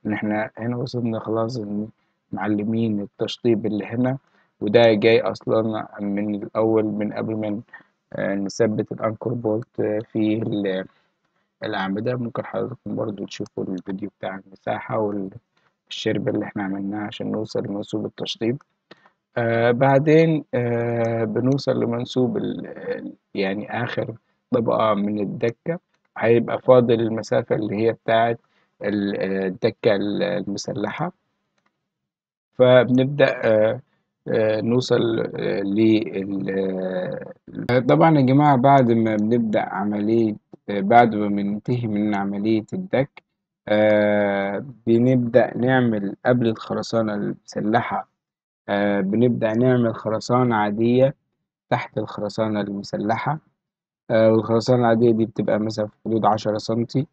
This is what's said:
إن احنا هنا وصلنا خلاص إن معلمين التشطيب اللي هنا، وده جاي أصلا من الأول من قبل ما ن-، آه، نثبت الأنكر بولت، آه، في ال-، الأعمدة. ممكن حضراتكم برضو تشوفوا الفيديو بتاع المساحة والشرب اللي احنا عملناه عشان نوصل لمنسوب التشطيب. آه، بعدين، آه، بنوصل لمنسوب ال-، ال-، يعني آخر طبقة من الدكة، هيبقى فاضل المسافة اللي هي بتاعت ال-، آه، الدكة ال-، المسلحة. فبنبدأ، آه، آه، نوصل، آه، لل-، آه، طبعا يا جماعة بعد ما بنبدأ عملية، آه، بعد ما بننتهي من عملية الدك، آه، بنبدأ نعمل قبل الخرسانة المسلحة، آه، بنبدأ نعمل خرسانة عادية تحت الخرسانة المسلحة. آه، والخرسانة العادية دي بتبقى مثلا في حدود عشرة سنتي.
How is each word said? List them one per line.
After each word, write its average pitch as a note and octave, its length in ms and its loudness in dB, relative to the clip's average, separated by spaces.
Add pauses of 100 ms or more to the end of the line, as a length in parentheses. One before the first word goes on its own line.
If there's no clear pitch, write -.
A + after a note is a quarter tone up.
إن G#2 80 -2
احنا G#2+ 440 -4
هنا A#2+ 200 -6
وصلنا A#2+ 420 -4
خلاص A2+ 380 -4
إن G#2 300 -6 (440)
معلمين G#2 680 -2
التشطيب A2 640 -2
اللي G#2 200 -4
هنا، B2 320 -2 (440)
وده A2+ 320 6
جاي A2+ 280 6
أصلا A2 680 -2 (140)
من G#2 340 -4
الأول A2 500 0
من G#2+ 280 -4
قبل A2 220 -4
ما G#2+ 140 -4
ن-، G#2 120 -6 (520)
آه، G2 220 -4
نثبت G#2+ 560 -2
الأنكر A2 420 -6
بولت، A2+ 460 -4
آه، G#2+ 200 -2
في G#2+ 380 0
ال-، G2+ 480 -2 (760)
الأعمدة. G#2+ 520 -4
ممكن A#2 300 -6
حضراتكم G#2+ 500 -8
برضو G#2 300 -6
تشوفوا - 380 -10
الفيديو G2 460 -8 (100)
بتاع F#2+ 280 -8
المساحة G#2+ 520 -6
والشرب - 1300 -6
اللي G#2 180 -2
احنا G2+ 180 -8
عملناه G2 440 -6
عشان G#2 240 -8
نوصل G#2+ 320 -6
لمنسوب G#2 420 -6
التشطيب. - 560 -6 (760)
آه، A#2 340 2
بعدين، D3 720 4 (100)
آه، A#2 680 0
بنوصل A#2+ 600 0
لمنسوب A#2+ 540 0
ال-، - 300 -6
ال-، - 460 -8 (220)
يعني G#2 480 -4
آخر A#2 320 -6 (360)
طبقة A#2 420 2
من G#2 260 -2
الدكة، A#2 600 -4 (380)
هيبقى A#2 440 2
فاضل A#2+ 400 6
المسافة A#2 540 -2
اللي G#2 200 -4
هي A2+ 180 2
بتاعت A2+ 460 0 (440)
ال-، G2+ 360 -2
آه، F#2+ 280 -2
الدكة G#2 480 0
ال-، G2 280 -2
المسلحة. G2+ 880 -6 (1500)
فبنبدأ، B2+ 880 4
آه، A2 340 2 (460)
آه، A2 340 0
نوصل، A#2 580 2 (160)
آه، G2 260 -2
لل-، G2 880 0 (1200)
آه، B2 100 4
طبعا D#3 400 4
يا C3 60 4
جماعة C#3+ 320 6
بعد C3 340 6
ما A2 240 2
بنبدأ A2 460 0
عملية، G#2 720 0 (340)
آه، G2+ 120 -2
بعد A2+ 340 6
ما G#2 120 0
بننتهي G#2 600 -2
من G#2 280 0
عملية G2+ 580 -2
الدك، G2 500 -4 (440)
آه، G#2 1000 2 (220)
بنبدأ A#2+ 720 4
نعمل A2+ 580 0 (100)
قبل A#2+ 220 2
الخرسانة G#2+ 640 -2
المسلحة، G#2 960 -4 (600)
آه، G2+ 320 0
بنبدأ A2+ 520 0
نعمل A#2+ 420 2
خرسانة A#2 600 0
عادية A#2 600 2 (540)
تحت - 280 -4
الخرسانة G#2 640 -4
المسلحة. G2+ 800 -4 (720)
آه، A2 200 6
والخرسانة A2+ 480 2
العادية A#2 320 4
دي A2 140 2
بتبقى G#2 340 -2
مثلا G#2+ 280 -4
في G#2 60 -14 (120)
حدود G#2+ 200 0
عشرة G#2+ 320 0
سنتي. A#2 560 -2